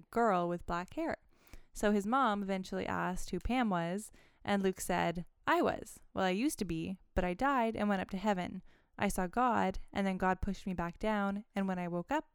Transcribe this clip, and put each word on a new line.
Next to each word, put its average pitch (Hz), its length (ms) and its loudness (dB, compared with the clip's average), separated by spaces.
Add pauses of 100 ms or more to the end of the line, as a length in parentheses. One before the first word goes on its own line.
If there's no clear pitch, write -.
(100)
girl 190 380 4
with 175 160 -4
black 175 300 -4
hair. 320 200 -2 (580)
So 208 200 2
his 196 120 2
mom 220 380 2
eventually 190 420 -4
asked 180 440 -2
who 180 100 -4
Pam 240 300 0
was, 175 420 -2 (320)
and 202 180 2
Luke 190 200 0
said, 175 420 0 (240)
"I 330 140 4
was. - 400 -2 (120)
Well, 190 120 2
I 185 60 2
used 233 280 0
to 202 60 -2
be, 170 320 -4 (180)
but 185 80 2
I 180 100 0
died 233 440 2
and 208 100 0
went 196 140 2
up - 80 -4
to 190 80 -6
heaven. 185 440 0 (380)
I 208 100 2
saw 180 180 0
God, 208 500 2 (160)
and 196 140 0
then 190 100 0
God 185 240 2
pushed - 240 -4
me 190 80 -2
back 170 240 -4
down, 208 460 0 (120)
and 196 120 0
when 185 120 -2
I 175 80 -4
woke 175 240 -4
up, 302 240 -2